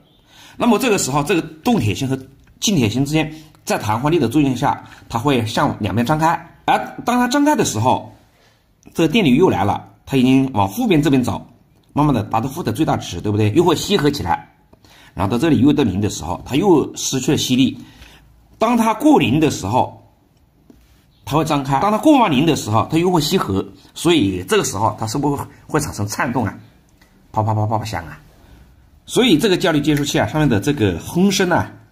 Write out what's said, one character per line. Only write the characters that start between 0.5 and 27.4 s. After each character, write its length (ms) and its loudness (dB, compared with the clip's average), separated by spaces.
那 100 0
么 100 4
这 120 -2
个 80 2
时 120 -4
候， 140 -2
这 100 -2
个 80 2
动 380 -2
铁 160 0
芯 120 -4
和 100 -2
静 160 0
铁 140 2
芯 160 0
之 60 -4
间， 220 0
在 140 -2
弹 220 -2
簧 120 0
力 80 2
的 80 2
作 140 2
用 140 0
下， 300 -2
它 100 -6
会 280 0
向 340 -2
两 160 -4
边 100 0
张 140 0
开。 300 -2
而 140 2
当 160 0
它 80 0
张 160 0
开 120 4
的 100 0
时 140 -4
候， 340 -2
这 120 2
个 60 0
电 140 2
流 80 4
又 160 6
来 160 0
了， 240 -4
它 100 -4
已 60 2
经 320 4
往 160 0
负 180 -4
边 140 4
这 80 0
边 120 4
走， 240 -6
慢 140 0
慢 80 2
的 100 -2
达 160 -4
到 80 -2
负 160 -10
的 80 -2
最 140 -2
大 100 0
值， 240 -8
对 100 -4
不 80 0
对？ 160 2
又 100 4
会 120 2
吸 220 -2
合 120 2
起 140 -2
来， 320 -6
然 120 -2
后 20 -6
到 80 -2
这 120 0
里 100 4
又 140 4
到 100 2
零 160 0
的 100 0
时 140 -8
候， 220 -8
它 100 -6
又 400 2
失 240 -6
去 120 -2
了 60 2
吸 180 -2
力。 220 2
当 180 2
它 160 2
过 260 4
零 200 2
的 100 2
时 160 -6
候， 480 -4
它 100 -4
会 80 2
张 200 -2
开； 180 -2
当 100 0
它 60 0
过 220 6
完 120 2
零 140 2
的 100 2
时 140 -6
候， 220 2
它 60 0
又 120 2
会 100 2
吸 200 0
合。 280 -2
所 180 2
以 300 0
这 120 -2
个 80 2
时 140 -6
候 220 0
它 80 -6
是 100 -4
不 180 0
是 80 -8
会 120 0
产 140 -4
生 140 -4
颤 240 -4
动 140 -2
啊？ 120 -8
啪 100 -2